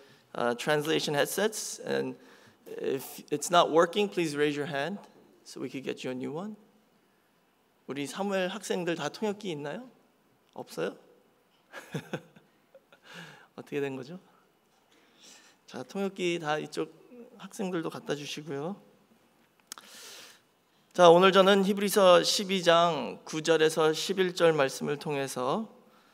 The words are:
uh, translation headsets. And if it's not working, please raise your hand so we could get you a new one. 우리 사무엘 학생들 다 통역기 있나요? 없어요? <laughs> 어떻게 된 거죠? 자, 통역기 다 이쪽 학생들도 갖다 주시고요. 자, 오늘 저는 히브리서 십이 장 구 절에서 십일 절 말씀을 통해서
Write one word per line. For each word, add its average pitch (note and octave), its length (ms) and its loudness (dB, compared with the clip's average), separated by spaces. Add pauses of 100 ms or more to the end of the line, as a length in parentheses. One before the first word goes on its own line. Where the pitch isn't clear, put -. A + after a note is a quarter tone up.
(360)
uh, A#2+ 200 0
translation D3+ 600 0
headsets. F#3+ 720 -2
And C3+ 300 -4 (500)
if - 640 -8
it's D3 180 -6
not E3+ 220 6
working, F3+ 400 2
please E3 240 -4
raise D3 240 0
your C#3 80 -6
hand D3+ 320 -6 (460)
so - 160 -14
we C3 80 -8
could C3 160 -12
get - 200 -8
you C3 80 -6
a B2+ 60 -8
new C3 160 -8
one. G#3 220 -12 (1300)
우리 C#3+ 180 -8
사무엘 F#3+ 440 -4
학생들 F#3 460 -6
다 D3 120 -6
통역기 G3+ 440 -6
있나요? D#3 380 -10 (640)
없어요? - 440 -8 (720)
<laughs> - 1800 -16
어떻게 C#3+ 240 -8
된 C#3 160 -4
거죠? C#3 240 -14 (1500)
자, - 160 -14
통역기 F#3 580 -4
다 D3+ 180 -4
이쪽 D3+ 460 -8 (400)
학생들도 F#3 460 -6
갖다 C#3+ 260 -8
주시고요. D3 640 -10 (2250)
자, F3+ 160 10
오늘 F3+ 240 8
저는 G3 320 6
히브리서 G3 580 6
십이 F#3+ 400 -2
장 E3 600 2
구 D#3 160 -6
절에서 D#3 500 4
십일 F3+ 420 -2
절 E3 200 4
말씀을 D#3 420 0
통해서 C#3+ 720 -4 (460)